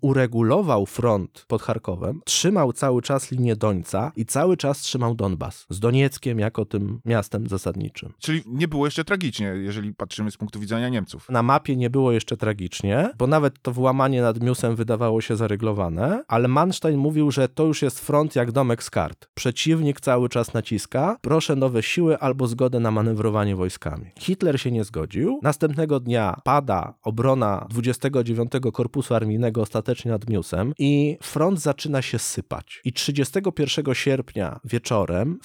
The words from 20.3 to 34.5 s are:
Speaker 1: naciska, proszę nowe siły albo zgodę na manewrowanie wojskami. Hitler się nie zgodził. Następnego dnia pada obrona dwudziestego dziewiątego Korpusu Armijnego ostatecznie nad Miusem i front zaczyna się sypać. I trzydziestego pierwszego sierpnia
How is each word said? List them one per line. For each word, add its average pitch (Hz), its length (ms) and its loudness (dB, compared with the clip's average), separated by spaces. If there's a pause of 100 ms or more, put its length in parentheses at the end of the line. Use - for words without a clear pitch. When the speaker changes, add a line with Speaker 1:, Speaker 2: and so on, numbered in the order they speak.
Speaker 1:
naciska, 131 680 -2
proszę 156 340 2
nowe 127 280 2
siły 160 340 2
albo 131 300 0
zgodę 123 300 0
na 117 140 2
manewrowanie 107 640 2
wojskami. 90 500 -4 (140)
Hitler 175 420 0
się 127 100 -2
nie 117 120 0
zgodził. 135 600 -2
Następnego 151 560 0
dnia 117 440 0
pada 123 500 0 (100)
obrona 113 680 2
dwudziestego 123 540 0
dziewiątego 117 480 -2
Korpusu 127 420 -2
Armijnego 110 480 0
ostatecznie 117 500 -2
nad 110 180 -4
Miusem 101 500 -2
i 143 420 2
front 170 380 0
zaczyna 143 420 -2
się 120 180 -4
sypać. - 680 -8
I 123 80 -2
trzydziestego 147 580 -2
pierwszego 143 420 0
sierpnia 123 720 -2